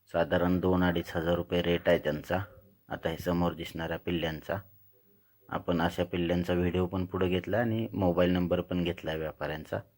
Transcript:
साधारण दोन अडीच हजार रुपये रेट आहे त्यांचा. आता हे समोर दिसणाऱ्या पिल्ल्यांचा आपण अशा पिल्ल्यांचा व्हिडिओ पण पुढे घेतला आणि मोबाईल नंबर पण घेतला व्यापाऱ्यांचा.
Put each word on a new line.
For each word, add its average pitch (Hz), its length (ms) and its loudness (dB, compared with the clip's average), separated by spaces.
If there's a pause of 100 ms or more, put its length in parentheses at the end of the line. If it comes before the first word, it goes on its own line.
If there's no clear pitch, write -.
(120)
साधारण 87 480 2
दोन 90 240 4
अडीच 85 320 0
हजार 85 200 2
रुपये 87 260 0
रेट 87 280 0
आहे 85 80 6
त्यांचा. 76 420 -2 (500)
आता 87 200 -4
हे 80 80 -4
समोर 87 360 0
दिसणाऱ्या 82 440 -6
पिल्ल्यांचा 160 580 -4 (920)
आपण 87 320 -2
अशा 87 220 0
पिल्ल्यांचा 87 500 0
व्हिडिओ 90 320 2
पण 92 200 -4
पुढे 92 240 0
घेतला 92 280 0
आणि 113 360 0
मोबाईल 90 360 4
नंबर 90 320 2
पण 90 220 -2
घेतला 85 300 -4
व्यापाऱ्यांचा. 78 640 -6 (200)